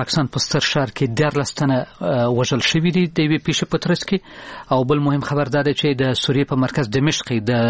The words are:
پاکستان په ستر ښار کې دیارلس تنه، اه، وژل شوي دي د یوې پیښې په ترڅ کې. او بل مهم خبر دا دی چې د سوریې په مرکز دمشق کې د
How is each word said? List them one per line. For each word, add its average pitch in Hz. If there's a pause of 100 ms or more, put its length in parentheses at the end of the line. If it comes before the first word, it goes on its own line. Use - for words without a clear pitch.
پاکستان 143
په -
ستر -
ښار 135
کې 117
دیارلس 143
تنه، 135
اه، 131 (140)
وژل 123
شوي 165
دي 180
د 165 (100)
یوې 151
پیښې 160
په 165
ترڅ 180
کې. 190 (560)
او 131
بل 147
مهم 143
خبر 143
دا 143
دی 139
چې 139
د 127
سوریې 139
په 143 (100)
مرکز 123
دمشق 139
کې 117
د 107 (180)